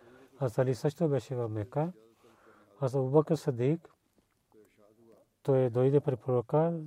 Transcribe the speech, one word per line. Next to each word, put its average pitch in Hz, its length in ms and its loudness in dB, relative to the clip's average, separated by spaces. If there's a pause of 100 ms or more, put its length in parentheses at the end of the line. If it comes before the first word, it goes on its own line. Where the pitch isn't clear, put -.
(380)
Аз 131 200 -2
Али 131 160 2
също 156 340 -2
беше 135 280 -4
в 120 120 -4
Мека. 123 440 -4 (880)
Аз 131 140 -2
Абу 131 160 -2
Бакр 156 260 2
Сидик, 139 520 -2 (1500)
той 131 280 2
дойде 131 300 4
при 131 160 -2
пророка 151 720 0